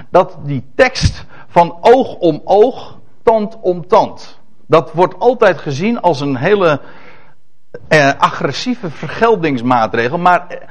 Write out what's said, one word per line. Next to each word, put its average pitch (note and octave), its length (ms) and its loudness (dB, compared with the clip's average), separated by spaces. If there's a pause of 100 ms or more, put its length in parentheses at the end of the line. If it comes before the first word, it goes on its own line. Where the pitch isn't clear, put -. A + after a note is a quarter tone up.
Dat F#3 340 2
die C#3 220 -6 (100)
tekst - 500 2 (220)
van E3+ 340 2
oog B3+ 340 4
om D#3 280 0
oog, G#3+ 540 2 (260)
tand G#3+ 380 0
om F3 260 -2
tand. - 520 0 (280)
Dat E3 260 2
wordt F3 260 0
altijd A3 380 4
gezien F3 440 -4
als D#3 200 0
een C#3 140 -2
hele, E3 440 2 (1080)
eh, D3 300 4
agressieve E3+ 720 -2
vergeldingsmaatregel. B2+ 1300 0
Maar, F3 300 2
eh, C3 100 -12 (140)